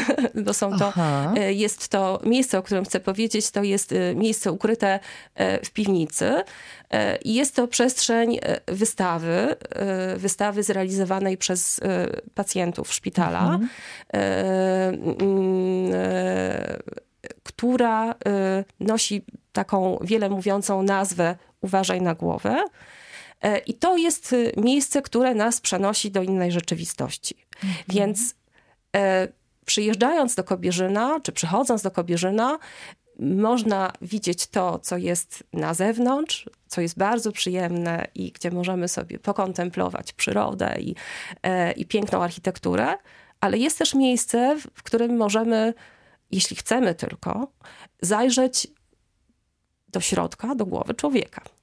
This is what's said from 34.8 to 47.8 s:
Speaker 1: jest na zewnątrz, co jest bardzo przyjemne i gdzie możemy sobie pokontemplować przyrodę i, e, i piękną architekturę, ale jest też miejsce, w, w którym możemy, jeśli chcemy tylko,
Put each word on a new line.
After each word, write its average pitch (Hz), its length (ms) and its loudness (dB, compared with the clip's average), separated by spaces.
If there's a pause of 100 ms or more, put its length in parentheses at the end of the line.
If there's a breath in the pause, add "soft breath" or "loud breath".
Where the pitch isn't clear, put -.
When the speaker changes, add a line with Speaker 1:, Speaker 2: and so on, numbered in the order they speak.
Speaker 1:
jest 175 460 -2 (100)
na 160 200 -2
zewnątrz, 240 760 0 (180)
co - 140 -4
jest 170 160 -2
bardzo 214 340 0
przyjemne 175 840 -2
i 185 160 -8
gdzie - 200 -6
możemy 180 360 -2
sobie - 320 -6
pokontemplować 185 920 -2
przyrodę - 680 -2
i, - 160 -6 (480 loud breath)
e, 180 280 0
i - 140 -6
piękną 196 380 0
architekturę, 185 720 -2 (480 soft breath)
ale 202 160 2
jest 269 200 2
też 320 180 0
miejsce, 254 600 2
w, 302 60 -8 (180)
w - 40 -20
którym 233 340 0
możemy, 220 560 2 (580 soft breath)
jeśli 190 240 -2
chcemy 220 400 2
tylko, - 560 -6 (500 loud breath)